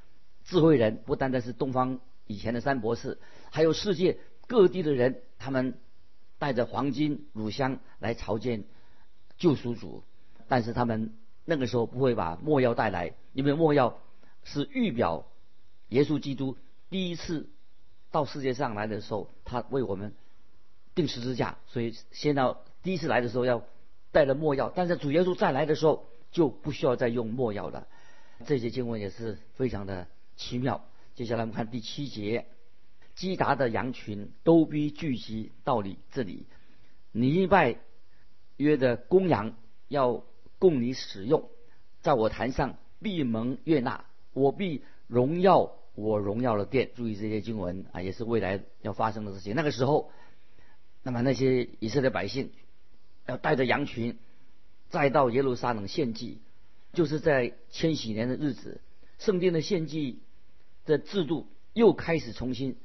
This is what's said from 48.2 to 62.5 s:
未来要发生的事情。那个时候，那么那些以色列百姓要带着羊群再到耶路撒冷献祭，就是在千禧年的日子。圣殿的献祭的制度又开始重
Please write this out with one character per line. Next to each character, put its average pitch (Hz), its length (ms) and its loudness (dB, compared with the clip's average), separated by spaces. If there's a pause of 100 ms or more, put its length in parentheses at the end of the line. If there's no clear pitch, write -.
未 113 160 2
来 95 220 0 (200)
要 104 120 -4
发 110 180 0
生 107 140 -6
的 101 80 -6
事 95 80 -10
情。 104 140 -4
那 156 80 2
个 147 80 2
时 117 120 0
候， 139 260 4 (920)
那 127 80 -4
么 120 100 0
那 131 120 4
些 127 340 4 (120)
以 110 100 -2
色 139 100 2
列 127 100 4
百 101 200 0
姓 127 220 -4 (720)
要 127 100 -4
带 151 220 2
着 131 80 4
羊 120 200 2
群 117 320 -4 (720)
再 151 220 4
到 131 200 6
耶 120 120 4
路 127 160 2
撒 123 160 0
冷 101 160 -4
献 127 240 0
祭， - 260 -8 (540)
就 170 120 4
是 147 140 0
在 139 340 4 (160)
千 160 260 2
禧 110 180 -4
年 113 160 0
的 127 80 0
日 139 160 0
子。 - 260 -10 (380)
圣 185 220 2
殿 180 120 4
的 160 100 2
献 160 240 0
祭 147 360 -4 (640)
的 151 120 6
制 175 280 0
度 135 220 -2 (260)
又 208 200 8
开 165 260 0
始 113 140 -6
重 123 200 -4